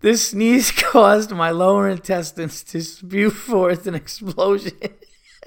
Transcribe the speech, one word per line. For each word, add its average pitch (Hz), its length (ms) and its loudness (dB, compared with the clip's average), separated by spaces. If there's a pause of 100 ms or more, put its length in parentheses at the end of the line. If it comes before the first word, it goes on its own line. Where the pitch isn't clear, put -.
This 214 280 2
sneeze 226 420 2
caused 214 600 4
my 165 200 -2
lower 196 380 2
intestines 170 720 -6
to - 180 -10
spew 190 480 -2
forth 185 580 -2
an 180 80 -6
explosion 190 800 -4 (720)